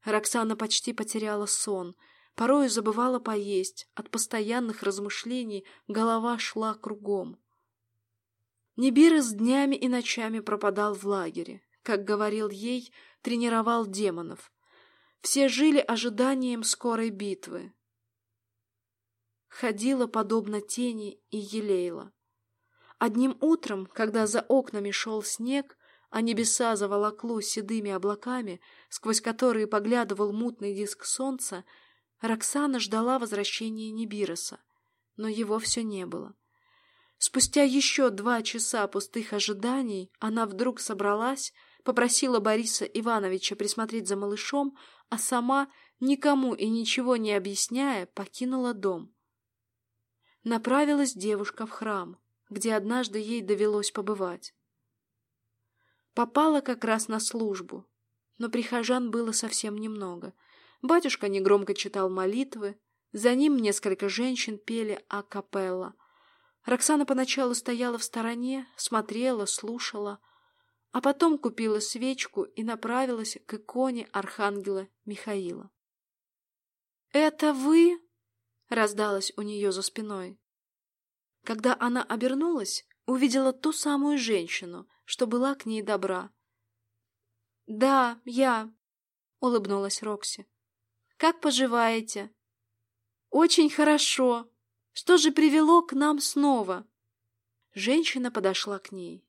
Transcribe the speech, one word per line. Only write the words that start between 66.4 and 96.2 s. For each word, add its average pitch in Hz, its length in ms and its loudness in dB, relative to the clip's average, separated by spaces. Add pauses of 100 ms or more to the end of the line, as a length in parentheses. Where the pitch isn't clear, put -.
Роксана 269 380 4
поначалу 262 500 0
стояла 240 420 -2
в 226 60 -6
стороне, 240 720 -4
смотрела, 220 680 -2
слушала, 208 760 -6 (720)
а 254 80 -2
потом 285 380 2
купила 220 420 0
свечку 247 640 -4
и - 180 -8
направилась 233 840 -2
к - 80 -10
иконе 240 580 -4
архангела 196 800 -4 (160)
Михаила. 196 640 -8 (1400)
«Это 302 400 4
вы?» 330 480 6 (680)
раздалось 208 680 0
у 214 60 -6
неё 208 280 -2
за 185 100 -4
спиной. 202 560 -8 (1080)
Когда 226 340 0
она 240 240 0
обернулась, 262 800 -2 (200)
увидела 262 480 4
ту 302 180 -2
самую 294 460 0
женщину, 185 720 -4 (160)
что - 200 0
была 247 300 0
к 269 100 -16
ней 220 160 -2
добра. 196 520 -2 (1300)
«Да, 240 600 2
я», 240 440 2 (720)
улыбнулась 196 640 0
Рокси. 208 420 -8 (720)
«Как 330 240 4
поживаете?» 226 880 0 (1000)
«Очень 320 400 6
хорошо», 269 800 2 (480)
что 359 180 6
же 311 140 6
привело 311 520 8
к 339 100 -8
нам 294 260 2
снова? 226 640 0 (920)